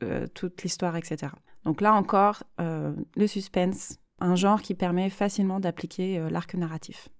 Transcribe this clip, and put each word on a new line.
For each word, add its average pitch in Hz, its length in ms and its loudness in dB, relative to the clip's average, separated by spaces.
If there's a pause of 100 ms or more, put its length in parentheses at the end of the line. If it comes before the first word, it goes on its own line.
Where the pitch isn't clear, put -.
euh, 156 280 -2
toute - 300 -8
l'histoire, 170 340 -2
et 165 60 -4
cetera. 147 340 -8 (280)
Donc 156 160 -2
là 208 140 6
encore, 202 500 4 (160)
euh, 156 340 -4 (220)
le 208 100 4
suspense, 190 720 -2 (220)
un 180 160 4
genre 196 260 4
qui 185 120 -6
permet 180 360 0
facilement 196 480 0
d'appliquer, 185 600 -2
euh, 160 120 -4
l'arc 170 240 -4
narratif. 160 540 -6 (120)